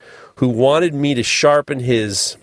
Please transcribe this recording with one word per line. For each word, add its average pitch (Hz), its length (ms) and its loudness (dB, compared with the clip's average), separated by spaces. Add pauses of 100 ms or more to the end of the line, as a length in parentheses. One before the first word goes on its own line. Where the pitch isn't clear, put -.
(380)
who 127 120 0
wanted 143 440 2
me 143 200 -2
to 120 100 -2
sharpen 147 560 0
his 110 640 -2